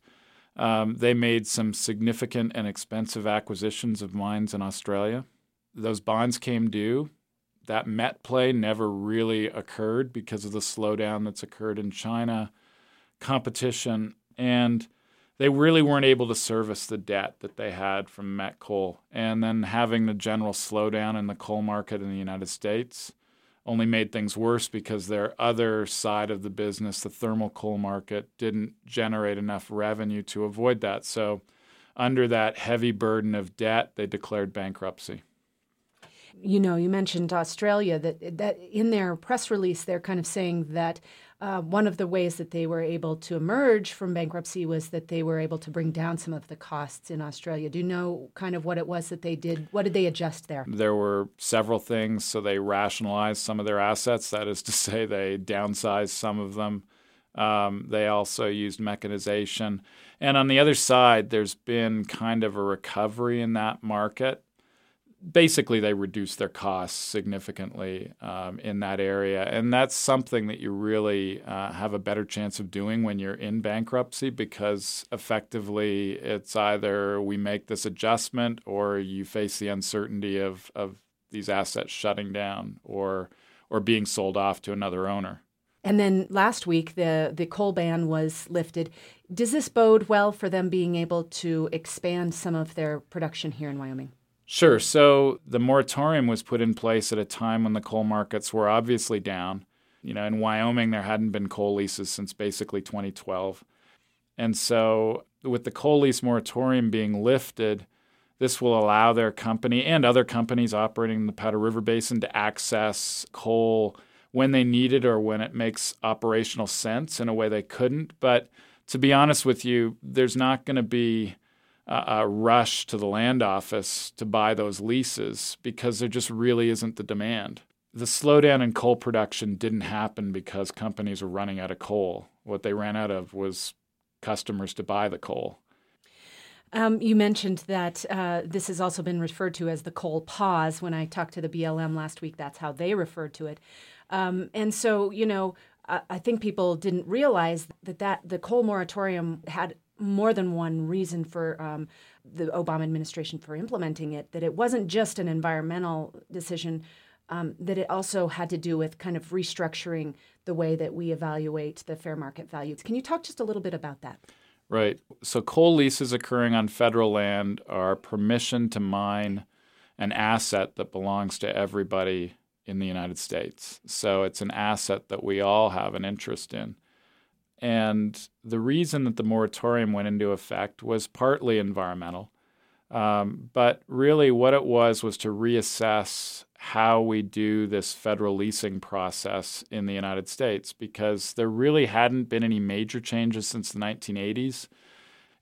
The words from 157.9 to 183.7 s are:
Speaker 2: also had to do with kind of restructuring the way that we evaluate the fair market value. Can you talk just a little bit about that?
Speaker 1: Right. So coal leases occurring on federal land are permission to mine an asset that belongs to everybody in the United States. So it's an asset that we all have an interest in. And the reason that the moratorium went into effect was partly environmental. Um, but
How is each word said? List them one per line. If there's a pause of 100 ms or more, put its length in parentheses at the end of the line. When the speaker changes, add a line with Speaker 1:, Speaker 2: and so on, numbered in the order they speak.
Speaker 2:
also
had
to
do
with
kind
of
restructuring (300)
the
way
that
we
evaluate
the
fair
market
value.
Can
you
talk
just
a
little
bit
about
that? (480)
Speaker 1:
Right. (240)
So
coal
leases
occurring
on
federal
land
are
permission
to
mine (520)
an
asset
that
belongs
to
everybody (320)
in
the
United
States.
So
it's
an
asset
that
we
all
have
an
interest
in. (840)
And (160)
the
reason
that
the
moratorium
went
into
effect
was
partly
environmental. (580)
Um,
but